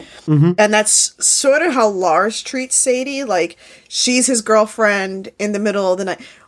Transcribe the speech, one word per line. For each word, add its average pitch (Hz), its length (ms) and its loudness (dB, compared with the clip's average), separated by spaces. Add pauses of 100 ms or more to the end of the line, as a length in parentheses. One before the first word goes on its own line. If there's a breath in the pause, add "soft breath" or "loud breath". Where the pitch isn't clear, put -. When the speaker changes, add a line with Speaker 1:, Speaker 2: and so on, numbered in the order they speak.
(260 loud breath)
Speaker 1:
Mm-hmm. 156 300 4
Speaker 2:
And 214 160 2
that's - 420 0 (100)
sort 285 380 2
of 339 100 0
how 233 160 2
Lars 185 540 0
treats 254 340 -6
Sadie. 269 480 -2
Like, 180 320 -2 (320 loud breath)
she's 247 400 0
his 240 120 0
girlfriend 208 960 0
in 208 120 -4
the 202 100 -4
middle 202 320 0
of 185 60 -2
the 196 60 -6
night. 185 160 -6 (280 loud breath)